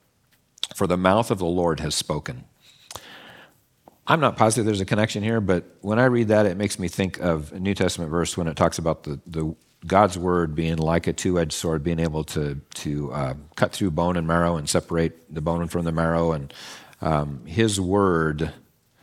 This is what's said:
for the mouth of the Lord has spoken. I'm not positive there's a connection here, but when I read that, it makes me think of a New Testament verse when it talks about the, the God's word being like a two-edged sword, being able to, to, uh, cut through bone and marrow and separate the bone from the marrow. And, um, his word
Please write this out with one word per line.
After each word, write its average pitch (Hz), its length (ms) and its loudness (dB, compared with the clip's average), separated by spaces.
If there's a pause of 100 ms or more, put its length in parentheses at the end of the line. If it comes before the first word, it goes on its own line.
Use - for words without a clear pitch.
(760)
for 98 120 0
the 90 120 2
mouth 95 320 4
of 98 80 0
the 92 80 -2
Lord 85 340 0
has 76 140 -4
spoken. - 500 -6 (1700)
I'm 160 100 4
not 127 180 2
positive 110 260 4
there's 107 160 2
a 95 60 -2
connection 107 360 0
here, 113 160 0
but 92 260 2 (180)
when 107 160 0
I 127 80 6
read 120 220 2
that, 107 180 6
it 90 100 0
makes 98 220 -2
me 90 100 -2
think 92 320 -2
of 78 320 0
a 95 80 -10
New 95 140 0
Testament 87 360 -2
verse 82 280 -2
when 85 100 -2
it 76 80 -6
talks 85 220 2
about 80 240 -2
the, 71 240 -8
the 80 280 -6 (320)
God's 95 300 4
word 87 380 0
being 82 240 0
like 80 280 2
a 85 60 -2
two-edged 85 400 0
sword, 80 320 -2
being 82 160 0
able 78 240 0
to, 73 300 -4
to, 71 580 -6
uh, 69 220 -4 (200)
cut - 180 0
through 98 180 -2
bone 85 260 0
and 82 100 -2
marrow 85 300 2
and 78 100 -6
separate 82 680 -2
the 80 80 -6
bone 85 260 -2
from 85 160 -4
the 82 80 -2
marrow. 82 400 0
And, 71 220 -6 (480)
um, 73 420 -2
his 101 340 0
word 82 760 2 (480)